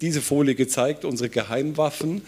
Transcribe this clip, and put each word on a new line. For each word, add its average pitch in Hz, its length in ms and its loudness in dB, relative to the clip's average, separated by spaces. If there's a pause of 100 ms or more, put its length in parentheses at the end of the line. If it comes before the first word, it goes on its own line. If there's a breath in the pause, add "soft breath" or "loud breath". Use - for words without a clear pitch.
diese 160 180 0
Folie 143 340 4
gezeigt, 131 520 0
unsere 120 240 -4
Geheimwaffen. 143 960 -2